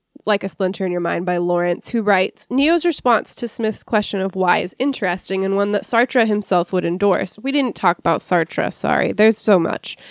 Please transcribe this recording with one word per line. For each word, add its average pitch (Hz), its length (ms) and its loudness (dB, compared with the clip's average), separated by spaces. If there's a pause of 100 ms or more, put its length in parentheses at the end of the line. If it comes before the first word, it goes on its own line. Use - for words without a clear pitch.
(260)
Like 208 180 0
a 196 60 -4
Splinter 190 340 -2
in 185 80 -2
Your 175 80 -2
Mind 170 240 -2
by 180 140 0
Lawrence, 175 500 0
who 233 140 -2
writes, 190 480 0
"Neo's 294 340 2
response 254 520 0
to 240 120 -6
Smith's 214 360 -4
question 208 360 -2
of 190 160 -2
why 180 220 2
is 180 200 -4
interesting 190 680 -2
and 196 100 0
one 202 160 0
that 208 120 -2
Sartre 233 420 2
himself 208 480 0
would 180 100 0
endorse." 185 540 0
We 254 140 -6
didn't 262 220 0
talk 180 240 0
about 165 220 0
Sartre, - 500 0
sorry. - 420 0
There's 220 260 4
so 202 200 4
much. - 380 -4 (140)